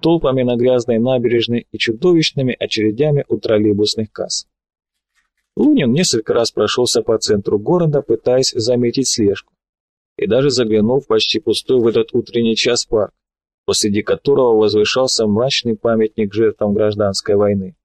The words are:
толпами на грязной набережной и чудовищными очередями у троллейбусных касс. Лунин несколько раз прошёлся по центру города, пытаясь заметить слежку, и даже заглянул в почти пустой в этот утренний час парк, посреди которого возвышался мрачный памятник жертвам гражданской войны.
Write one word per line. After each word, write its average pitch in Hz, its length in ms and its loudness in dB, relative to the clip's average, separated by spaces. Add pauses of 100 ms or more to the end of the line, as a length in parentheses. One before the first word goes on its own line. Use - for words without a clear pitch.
толпами 147 420 0
на 123 140 0
грязной 120 420 0
набережной 120 720 0
и 107 80 -14
чудовищными 139 800 0
очередями 110 720 -2
у 117 100 -2
троллейбусных 107 760 0
касс. - 340 -10 (1080)
Лунин 226 360 2
несколько 123 420 0
раз 117 160 0
прошёлся 117 520 -2
по 110 160 0
центру - 400 -2
города, 147 420 0
пытаясь 127 540 0
заметить 123 540 0
слежку, - 440 -2 (640)
и - 100 -4
даже 131 240 2
заглянул 117 500 2
в - 60 -20
почти 110 340 0
пустой 123 400 0
в 113 60 2
этот 113 280 0
утренний 113 400 -2
час 120 300 -2
парк, 107 280 -2 (520)
посреди 101 380 -2
которого 123 540 2
возвышался 107 720 2
мрачный 113 500 -2
памятник 110 560 -2
жертвам 104 420 0
гражданской 104 600 0
войны. 101 500 0